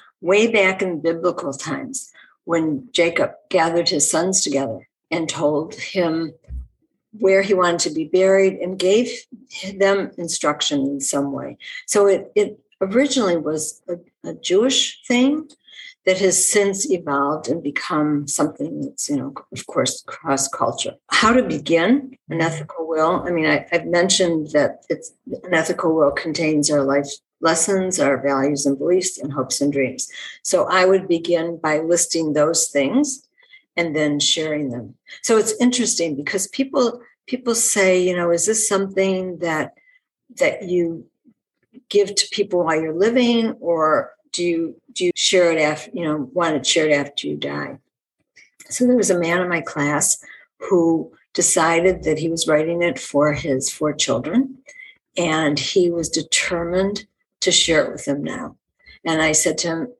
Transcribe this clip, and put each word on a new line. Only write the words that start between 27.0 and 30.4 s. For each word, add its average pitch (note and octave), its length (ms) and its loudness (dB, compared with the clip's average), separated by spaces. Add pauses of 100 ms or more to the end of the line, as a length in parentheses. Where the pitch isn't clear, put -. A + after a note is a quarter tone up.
lessons, F#3 600 0
our C3+ 200 2
values C#3 440 0
and C#3 140 0
beliefs, F3+ 400 0
and C#3 140 -8
hopes C3 280 -4
and C#3 120 2
dreams. C3 380 -2 (320)